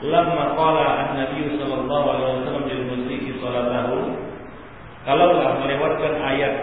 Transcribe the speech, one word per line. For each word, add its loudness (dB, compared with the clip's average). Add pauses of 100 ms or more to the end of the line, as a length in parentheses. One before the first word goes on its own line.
lamma 2
qala 4 (160)
an-nabiy -2
sallallahu 0 (100)
alaihi 0 (100)
wasallam -2
lil -4
musii -4 (140)
salatahu. -2 (880)
Kalaulah 4
melewatkan 0
ayat 0